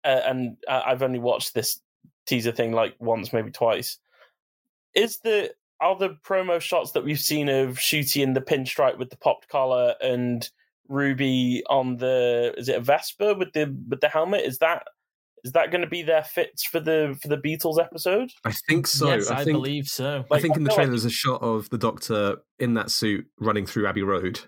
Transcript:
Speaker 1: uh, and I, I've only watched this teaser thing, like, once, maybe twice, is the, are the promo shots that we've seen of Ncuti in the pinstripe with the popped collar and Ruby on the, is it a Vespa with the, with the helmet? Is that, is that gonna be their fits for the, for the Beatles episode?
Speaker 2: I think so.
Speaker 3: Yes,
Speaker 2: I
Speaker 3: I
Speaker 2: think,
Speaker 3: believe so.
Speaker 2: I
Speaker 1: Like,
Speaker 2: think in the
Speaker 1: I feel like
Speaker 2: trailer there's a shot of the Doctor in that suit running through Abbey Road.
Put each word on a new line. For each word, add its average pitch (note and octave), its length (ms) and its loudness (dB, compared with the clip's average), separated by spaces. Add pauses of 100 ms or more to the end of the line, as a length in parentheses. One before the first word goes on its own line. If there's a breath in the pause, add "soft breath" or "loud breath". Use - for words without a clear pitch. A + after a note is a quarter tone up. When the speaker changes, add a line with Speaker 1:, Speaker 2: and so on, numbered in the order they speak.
Speaker 1:
uh, C3 200 4
and B2+ 320 -2 (120)
I, C3 180 0
I've B2+ 160 0
only B2+ 160 0
watched - 360 0
this - 260 -2 (460)
teaser A#2+ 260 0
thing, A#2 200 0
like, A2+ 260 0
once, A2+ 340 -2
maybe A2 180 -2
twice, A2+ 480 -2 (960 soft breath)
is A3 260 2
the, G#3+ 320 0 (280)
are F#3+ 160 2
the F3+ 200 -2 (100)
promo F#3 340 0
shots - 320 -2
that - 120 -2
we've D3 140 -2
seen D3+ 300 0
of C3+ 300 2
Ncuti C#3+ 440 0
in C3 120 2
the C3 80 2
pinstripe C3 560 0
with B2+ 120 -6
the - 60 -20
popped - 320 -2
collar B2+ 540 2
and B2 460 -2 (400)
Ruby C3 840 0
on B2+ 260 2
the, B2 600 2
is A#2+ 100 -6
it - 80 0
a B2 40 -2
Vespa D#3 540 2
with F#3 200 -4
the, D3+ 200 -2 (140)
with C3 140 -4
the D3 80 2
helmet? F3+ 340 0
Is B2+ 140 -4
that, E3 260 2 (600)
is B2+ 80 -10
that E3 200 2
gonna F3 160 -2
be E3+ 140 -6
their D#3 220 2
fits - 400 -4
for - 140 -4
the, D3+ 420 0
for D3 80 -10
the D3 100 0
Beatles D#3 440 0
episode? F#3+ 480 -2 (140)
Speaker 2:
I G#2+ 80 -2 (160)
think D3+ 180 2
so. C#3+ 220 2
Speaker 3:
Yes, G#2 220 2
Speaker 2:
I C3 100 0
Speaker 3:
I C#3+ 40 -2
Speaker 2:
think, D3+ 120 2
Speaker 3:
believe C#3+ 320 -2
so. C3+ 420 -4
Speaker 2:
I D3+ 40 6
Speaker 1:
Like, C#3+ 80 4
Speaker 2:
think D#3 140 2
in D3+ 80 0
the C3+ 60 2
Speaker 1:
I - 40 4
feel - 20 6
like - 0 -
Speaker 2:
trailer D3 140 4
there's A#2 140 0
a A#2+ 60 0
shot B2+ 320 -2
of A2 280 -2
the A#2+ 80 -4
Doctor G#2+ 580 0 (220)
in A#2+ 160 0
that G#2+ 160 -2
suit G#2+ 360 0 (140)
running G#2 260 0
through G#2 200 0
Abbey G2 160 0
Road. F#2+ 460 -2